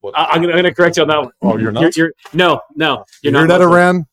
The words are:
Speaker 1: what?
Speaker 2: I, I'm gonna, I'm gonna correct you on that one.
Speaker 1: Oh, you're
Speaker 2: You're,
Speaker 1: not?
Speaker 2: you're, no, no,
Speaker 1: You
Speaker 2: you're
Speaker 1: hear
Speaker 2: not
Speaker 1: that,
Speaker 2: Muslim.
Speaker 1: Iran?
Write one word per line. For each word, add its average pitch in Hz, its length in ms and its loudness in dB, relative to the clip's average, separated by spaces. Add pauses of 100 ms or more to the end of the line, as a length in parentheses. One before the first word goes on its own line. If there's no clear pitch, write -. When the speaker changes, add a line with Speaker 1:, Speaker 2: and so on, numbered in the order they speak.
Speaker 1:
what? 101 160 -10
Speaker 2:
I, 156 80 0
I'm 160 180 -2
gonna, 170 120 -2
I'm 170 40 2
gonna 180 160 0
correct 170 220 0
you 165 60 0
on 147 60 0
that 151 140 0
one. 123 100 -12 (100)
Speaker 1:
Oh, 190 100 0
you're 110 80 -2
Speaker 2:
You're, 110 120 -4
Speaker 1:
not? 156 240 0
Speaker 2:
you're, 160 160 -2 (200)
no, 160 280 0 (140)
no, 151 300 -4 (180)
Speaker 1:
You 143 80 -2
Speaker 2:
you're - 20 -2
Speaker 1:
hear 156 140 2
Speaker 2:
not 175 120 2
Speaker 1:
that, 180 60 4
Speaker 2:
Muslim. 170 80 4
Speaker 1:
Iran? 180 400 2